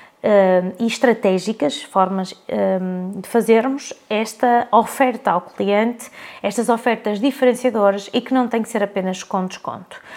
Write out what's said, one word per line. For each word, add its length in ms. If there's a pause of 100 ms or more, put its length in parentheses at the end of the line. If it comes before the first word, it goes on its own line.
(200)
eh, 600
e 80
estratégicas, 920
formas, 540 (140)
eh, 320 (340)
de 140
fazermos 640 (180)
esta 600
oferta 580
ao 100
cliente, 680 (320)
estas 260
ofertas 520
diferenciadoras 920
e 80
que 140
não 140
tem 120
que 80
ser 140
apenas 400
com 240
desconto, 500 (200)